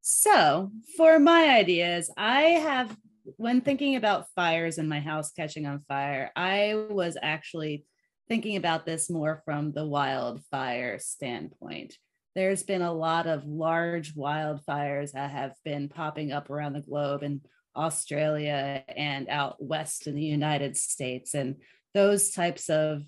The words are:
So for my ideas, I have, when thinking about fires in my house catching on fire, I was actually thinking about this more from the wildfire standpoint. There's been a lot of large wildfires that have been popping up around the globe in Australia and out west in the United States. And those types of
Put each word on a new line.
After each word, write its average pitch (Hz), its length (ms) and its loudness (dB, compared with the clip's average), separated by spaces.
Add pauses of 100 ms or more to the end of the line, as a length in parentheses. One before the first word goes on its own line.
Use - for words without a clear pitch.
So 196 680 4 (260)
for 320 220 10
my 311 380 8
ideas, 175 600 2
I 240 260 2
have, 302 520 4 (420)
when 240 240 2
thinking 277 360 0
about 202 380 2
fires 165 420 0
in 156 120 -2
my 147 120 -2
house 156 300 -4
catching 156 360 -8
on 143 220 -6
fire, 139 460 -4
I 202 400 0 (160)
was 175 320 -2
actually 151 640 -6 (440)
thinking 220 280 -2
about 165 280 0
this 160 240 -4
more 156 360 -2
from 147 280 -4
the 151 140 -6
wildfire 131 1120 -4
standpoint. - 960 -10 (380)
There's 190 280 0
been 185 200 -2
a 170 100 0
lot 160 340 0
of 147 200 -2
large 165 680 -2
wildfires 147 960 -4
that 139 180 -6
have 135 240 -8 (100)
been 143 240 -6
popping 151 440 -6
up 143 180 -6
around 147 240 -6
the 147 80 -6
globe 143 400 -4
in 143 180 -4 (360)
Australia 147 1120 -2
and 143 400 -6
out 143 340 -4
west 151 440 -6
in 147 80 -6
the 147 100 -2
United 147 520 0
States. 127 580 -4
And 139 220 -2 (380)
those 202 360 4
types 175 380 -2
of 156 400 0